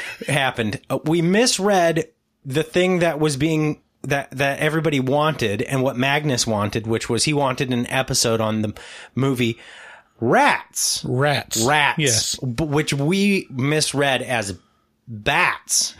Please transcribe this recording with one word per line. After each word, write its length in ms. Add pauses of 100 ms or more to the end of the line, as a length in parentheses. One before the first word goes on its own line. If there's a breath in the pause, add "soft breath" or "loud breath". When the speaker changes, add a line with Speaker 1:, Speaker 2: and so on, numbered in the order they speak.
Speaker 1:
<laughs> 220
happened. 500 (100)
Uh, 140
we 180
misread 840 (380)
the 180
thing 360
that 200
was 160
being, 460 (220)
that, 280
that 280
everybody 420
wanted 600
and 220
what 140
Magnus 500
wanted, 400
which 220
was 160
he 80
wanted 400
an 140
episode 520
on 220
the 120 (400 loud breath)
movie 460 (640 loud breath)
Rats. 840
Speaker 2:
Rats. 600
Speaker 1:
Rats. 340
Speaker 2:
Yes. 400
Speaker 1:
B-, 240
which 300
we 560
misread 720
as 360 (480)
bats. 920